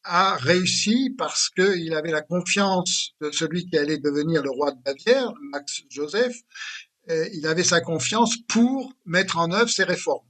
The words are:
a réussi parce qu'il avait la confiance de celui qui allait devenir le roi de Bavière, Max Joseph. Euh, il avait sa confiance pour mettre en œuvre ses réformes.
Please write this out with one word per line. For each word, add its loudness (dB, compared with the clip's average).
a 4
réussi 2
parce -2
qu'il 2
avait -2
la 0
confiance 0
de -4
celui -4
qui 0
allait 0
devenir 0
le -2
roi -2
de -16
Bavière, 0
Max -8
Joseph. -4
Euh, -2
il -6
avait 0
sa 4
confiance 0
pour 2
mettre 0
en 0
œuvre 2
ses 2
réformes. -2